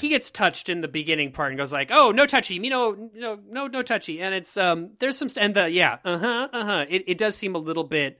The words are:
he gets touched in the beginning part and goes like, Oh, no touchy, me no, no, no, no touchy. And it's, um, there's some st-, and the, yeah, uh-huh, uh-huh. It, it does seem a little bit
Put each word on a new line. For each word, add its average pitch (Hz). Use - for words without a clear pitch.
he 294
gets 302
touched -
in 175
the 160
beginning 151
part 139
and 135
goes 139
like, 143
Oh, 262
no 240
touchy, 240
me 220
no, 233
no, 220
no, 262
no 254
touchy. 190
And 190
it's, 190
um, 175
there's 262
some 277
st-, 220
and 202
the, 185
yeah, 160
uh-huh, 233
uh-huh. 208
It, 185
it 180
does 214
seem 190
a 175
little 160
bit 143